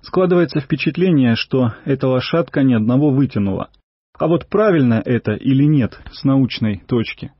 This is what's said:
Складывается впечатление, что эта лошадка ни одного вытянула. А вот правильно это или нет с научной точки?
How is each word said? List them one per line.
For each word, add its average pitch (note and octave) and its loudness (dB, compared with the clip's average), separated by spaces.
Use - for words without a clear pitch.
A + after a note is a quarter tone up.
Складывается F3 0
впечатление, D3+ 0
что B2 -2
эта C3+ -2
лошадка C#3 -2
ни C3 4
одного B2 2
вытянула. G#2+ -2
А D#3+ -2
вот E3 -2
правильно D#3 2
это A2+ -2
или C3+ 0
нет D3 0
с - -20
научной B2 0
точки? - -6